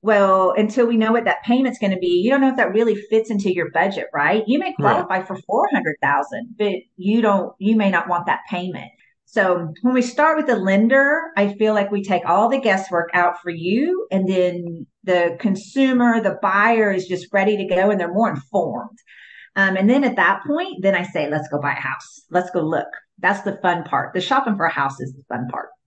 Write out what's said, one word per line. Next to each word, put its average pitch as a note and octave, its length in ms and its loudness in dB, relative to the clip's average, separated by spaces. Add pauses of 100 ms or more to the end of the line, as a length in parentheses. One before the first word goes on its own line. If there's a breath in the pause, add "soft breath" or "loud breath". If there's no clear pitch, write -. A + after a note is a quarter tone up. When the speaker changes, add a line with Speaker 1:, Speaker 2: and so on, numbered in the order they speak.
Speaker 1:
Well, F#3+ 560 4
until G#3+ 300 2
we A#3 100 2
know A3 160 2
what A#3 140 0
that - 180 -2
payment's B3+ 340 0
gonna F#3+ 200 -2
be, F3 260 2
you A#3+ 60 4
don't C4+ 100 4
know C4+ 80 4
if C4 80 0
that F#3+ 160 0
really A3 240 2
fits A3 340 -2
into G3 240 0
your E3+ 160 -2
budget, F#3+ 420 -2
right? D#3 360 0
You C4+ 100 2
may F#4 220 -4
Speaker 2:
Right. - 260 2
Speaker 1:
qualify F#3+ 160 -2
for F#3+ 140 -10 (100)
four A#3+ 240 0
hundred D#3+ 320 -2
thousand, C#3 560 -2
but - 140 0 (240)
you G3+ 260 0
don't, G3 360 0
you G#3+ 180 2
may G3+ 140 2
not F3 180 -2
want F3 180 -2
that D#3+ 140 -2 (100)
payment. F3+ 400 -8 (360 soft breath)
So F3 460 0 (100)
when B3+ 120 2
we B3+ 80 4
start D4 360 0
with D4+ 80 -2
the A#3+ 100 2
lender, A#3 640 2 (160)
I G3+ 180 0
feel G#3+ 200 0
like G3+ 180 0
we G3+ 100 -2
take F#3 240 -2
all G3 220 4
the C4+ 100 0
guesswork F#3+ 560 0
out F3 280 2
for F3+ 80 -8
you, A3 600 -2
and F#3+ 180 0
then F3 580 -2 (180)
the F3 340 0
consumer, A#3+ 800 0
the G3 220 -2
buyer G#3 480 4
is F#3 160 -2
just - 260 -6
ready G3+ 260 2
to F#3 180 -2
go G3 140 2
and G3 100 0
they're F3 120 -4
more G#3 180 0
informed. - 680 -6 (560 loud breath)
Um, F#3+ 220 2
and G3 120 4
then C4+ 140 4
at B3+ 140 0
that F#3+ 300 2
point, D#4 360 -4
then G3 120 2
I F3 80 -2
say, D3 260 -4
"Let's D3 200 -4
go D3 120 -4
buy C#3 120 -2
a C#3 80 -6
house. - 500 -10
Let's F3+ 200 -2
go F3 120 -2
look." D#3 260 -2 (300)
That's G3 240 0
the G3 180 -6
fun E3+ 240 0
part. - 300 -4
The F#3 80 -2
shopping B3+ 340 0
for G3 80 -2
a D#3 80 0
house C#3 260 -4
is C3+ 140 -10
the - 160 -20
fun B2 240 -8
part. - 160 -10 (180)